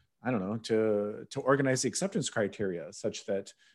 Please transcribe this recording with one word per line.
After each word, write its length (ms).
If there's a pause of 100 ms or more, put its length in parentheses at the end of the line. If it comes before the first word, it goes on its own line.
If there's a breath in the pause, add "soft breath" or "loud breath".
(240 soft breath)
I 80
don't 80
know, 160
to, 720
to 120
organize 400
the 60
acceptance 400
criteria 640
such 340
that 260 (220 soft breath)